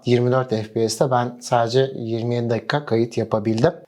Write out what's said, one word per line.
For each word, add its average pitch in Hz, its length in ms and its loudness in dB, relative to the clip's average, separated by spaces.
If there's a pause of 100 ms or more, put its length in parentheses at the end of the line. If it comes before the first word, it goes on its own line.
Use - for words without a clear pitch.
yirmi 123 260 2
dört 127 180 0
F 110 240 -4
P 113 160 0
S'te 135 220 0
ben 123 300 0
sadece 123 540 2
yirmi 117 400 -4
yedi 117 140 -2
dakika 131 360 -2
kayıt 117 320 0
yapabildim. 113 540 0 (160)